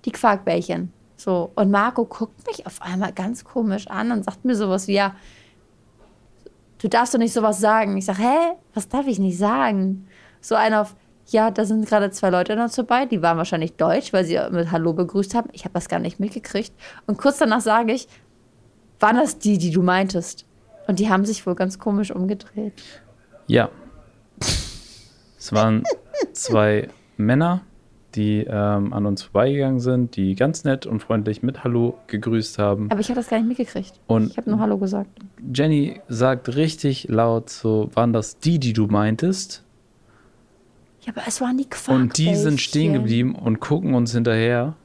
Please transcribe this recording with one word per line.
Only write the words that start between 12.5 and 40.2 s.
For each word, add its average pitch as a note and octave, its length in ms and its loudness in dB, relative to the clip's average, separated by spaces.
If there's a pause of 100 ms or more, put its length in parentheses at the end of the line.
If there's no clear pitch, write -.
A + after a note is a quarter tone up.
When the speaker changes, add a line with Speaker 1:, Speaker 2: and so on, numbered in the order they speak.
Speaker 1:
an G#3+ 60 0
uns A#3 140 -2
vorbei, B3+ 320 0
die G#3+ 160 -2
waren E3+ 160 2
wahrscheinlich D#3+ 380 -4
deutsch, F3 360 0
weil F#3 120 2
sie E3 140 0 (120)
mit E3+ 220 -2
Hallo E3 200 0
begrüßt F3+ 420 -2
haben.“ A#3 180 -2
Ich - 120 -20
hab G#3 100 -12
das F3+ 140 -6
gar F3 120 -2
nicht F3 200 -6
mitgekriegt. G3+ 520 -6 (340)
Und G#3 120 -4
kurz C#4 200 2
danach A#3 220 4
sage A3 320 2
ich, B3+ 160 -4 (920)
„Waren G#3+ 180 6
das - 220 2
die, G#3 200 2
die E3+ 120 0
du F3 120 2
meintest?“ F#3 640 0 (400)
Und F#3+ 120 0
die G#3 120 0
haben G3 160 4
sich G#3+ 200 -6
wohl F3+ 80 -2
ganz F#3+ 240 -4
komisch G3+ 320 -2
umgedreht. G3+ 600 -6 (760)
Speaker 2:
Ja. A#2 220 4 (1700)
Es - 140 -10
waren A2 320 4 (240)
Speaker 1:
<laughs> - 240 -4
Speaker 2:
zwei G#2+ 560 2 (280)
Männer, D#3 460 2 (520)
die, G#2 340 0
ähm, G#2 440 0
an G#2 140 -2
uns G2+ 160 -2
vorbeigegangen C3 580 2
sind, B2 360 0
die F#2+ 180 0
ganz C3+ 300 0
nett C3+ 200 0
und A2 160 -4
freundlich G#2+ 420 -2
mit B2+ 220 -4
Hallo A#2+ 300 0 (140)
gegrüßt A2+ 500 -2
haben. G#2 320 0
Speaker 1:
Aber G3+ 100 0
ich A3 80 -2
hab B3 60 -4
das A#3+ 140 -4
gar A3+ 100 0
nicht A3+ 100 0
mitgekriegt. A#3+ 440 -6 (160)
Speaker 2:
Und G#3+ 240 2
Speaker 1:
Ich - 40 -10
hab - 100 -6
nur G#3 120 0
Hallo G#2 200 2
gesagt. G2+ 320 -4 (440)
Speaker 2:
Jenny D3 540 2
sagt B2 480 0
richtig D3 520 -2
laut A2+ 420 2
so, G#2+ 440 0
„Waren A#2+ 180 4
das A2 260 -2
die, E3 200 2
die B2 140 0
du A2 160 2
meintest?“ A2 720 0 (1400)